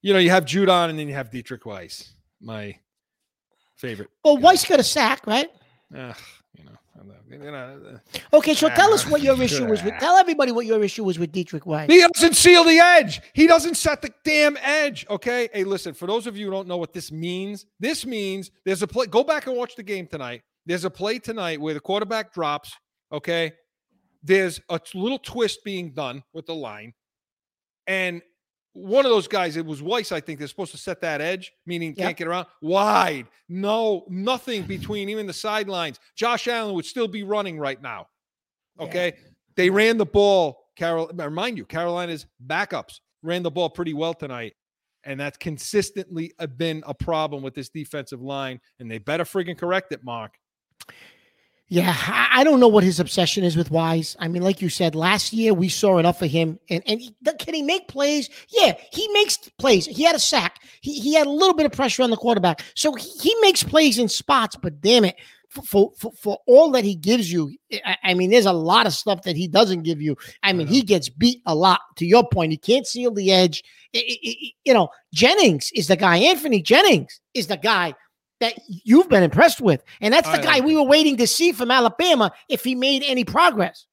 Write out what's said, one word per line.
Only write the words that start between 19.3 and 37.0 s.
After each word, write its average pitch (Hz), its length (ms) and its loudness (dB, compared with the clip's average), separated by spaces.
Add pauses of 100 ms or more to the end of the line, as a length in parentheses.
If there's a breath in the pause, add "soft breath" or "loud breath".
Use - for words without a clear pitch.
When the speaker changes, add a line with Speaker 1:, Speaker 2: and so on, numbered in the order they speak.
Speaker 1:
and 254 80 -6
watch 240 200 -8
the 220 80 -16
game 185 240 -10
tonight. 123 340 -12 (240)
There's 170 200 -6
a 185 60 -4
play 214 280 -6
tonight 180 400 -8
where 151 140 -6
the 151 60 -8
quarterback 208 540 -6
drops, 147 400 -6 (380)
okay? 165 420 -6 (680)
There's 185 460 0
a 170 100 -4
t-, - 180 -16
little 240 220 -4
twist - 440 -6
being 180 280 -10
done 135 320 -10 (100)
with 160 120 -16
the 165 100 -12
line. 113 380 -16 (960)
And 185 340 -6 (520)
one 202 320 0
of 247 60 2
those 208 160 0
guys, 175 300 -4
it 165 80 -6
was 151 160 -12
Weiss, 208 300 -6
I 160 100 -6
think, 151 180 -14
they're 147 80 -12
supposed 175 240 -14
to 151 60 -20
set 180 240 -12
that 156 180 -6
edge, 180 320 -8 (140)
meaning 165 240 -10
Speaker 2:
Yep. - 80 -16
Speaker 1:
can't 180 200 -6
get 165 100 -10
around. 175 180 -6 (160)
Wide. 180 640 -2 (240)
No, 202 580 -4
nothing 208 560 -8
between 202 460 -10
even 214 160 -10
the 180 80 -12
sidelines. 196 640 -8 (160)
Josh 233 320 -4
Allen 226 280 -6
would 170 100 -6
still 233 220 -6